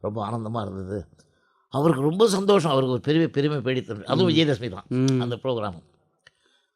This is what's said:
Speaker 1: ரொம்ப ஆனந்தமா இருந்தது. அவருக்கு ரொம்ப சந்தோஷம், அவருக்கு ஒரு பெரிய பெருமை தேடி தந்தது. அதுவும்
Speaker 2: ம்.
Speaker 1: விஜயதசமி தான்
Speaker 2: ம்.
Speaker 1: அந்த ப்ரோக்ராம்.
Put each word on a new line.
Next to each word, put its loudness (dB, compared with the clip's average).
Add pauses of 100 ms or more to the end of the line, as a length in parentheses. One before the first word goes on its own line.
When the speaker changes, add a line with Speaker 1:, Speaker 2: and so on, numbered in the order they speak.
Speaker 1:
ரொம்ப -6
ஆனந்தமா -6
இருந்தது. -8 (600)
அவருக்கு 2
ரொம்ப 2
சந்தோஷம், 4
அவருக்கு 2
ஒரு -2
பெரிய 2
பெருமை -2
தேடி -2
தந்தது. -10
அதுவும் 4
Speaker 2:
ம். 2
Speaker 1:
விஜயதசமி 2
தான் -12
Speaker 2:
ம். 2
Speaker 1:
அந்த -4
ப்ரோக்ராம். -6 (920)